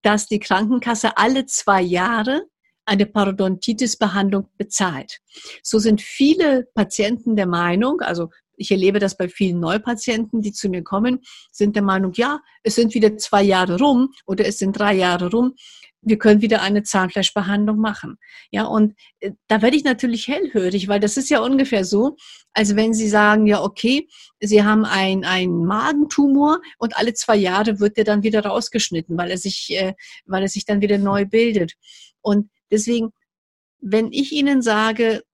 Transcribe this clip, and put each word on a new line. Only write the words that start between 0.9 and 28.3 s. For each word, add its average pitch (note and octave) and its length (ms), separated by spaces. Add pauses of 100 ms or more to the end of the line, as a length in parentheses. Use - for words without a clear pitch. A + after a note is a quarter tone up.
alle C4 300
zwei F#3+ 360
Jahre A3+ 640 (400)
eine G3+ 200
Parodontitis-Behandlung G3 1500
bezahlt. F3+ 640 (420)
So - 160
sind G#3+ 220
viele C#4+ 760
Patienten A3 600
der G3 100
Meinung, F3 540
also E3+ 300 (280)
ich - 120
erlebe F#3+ 280
das G3 200
bei F3+ 100
vielen F3+ 320
Neupatienten, A3 800
die G#3 120
zu - 180
mir F3+ 120
kommen, A#3+ 380 (320)
sind G#3 240
der G#3 60
Meinung, F#3+ 320
ja, C#4+ 260 (220)
es G#3+ 140
sind A#3 180
wieder G#3+ 240
zwei G3+ 240
Jahre F#3 360
rum C4+ 360 (100)
oder G3 220
es G3+ 120
sind G3 200
drei G#3 160
Jahre F3+ 360
rum, B3 240 (460)
wir G#3+ 180
können G#3 220
wieder G#3+ 220
eine G3+ 220
Zahnfleischbehandlung G3+ 960
machen. G#3+ 380 (360)
Ja, G#3 120
und, G#3+ 300 (240)
äh, G3 140 (160)
da G#3+ 120
werde B3+ 160
ich D4 80
natürlich A#3+ 440
hellhörig, G3+ 600
weil G3+ 120
das G#3 160
ist C4+ 120
ja C#4 120
ungefähr B3+ 440
so, A3 320 (360)
als G#3 240
wenn A3 180
Sie A3 140
sagen, G#3 380
ja, G3+ 160
okay, B3 460 (320)
Sie G#3 220
haben G#3+ 220
ein, F#3+ 400
einen F3 420
Magentumor C#4+ 960 (180)
und A#3 180
alle A3+ 160
zwei A3 240
Jahre G3+ 440
wird G#3 160
der G#3+ 80
dann G#3 180
wieder G#3+ 240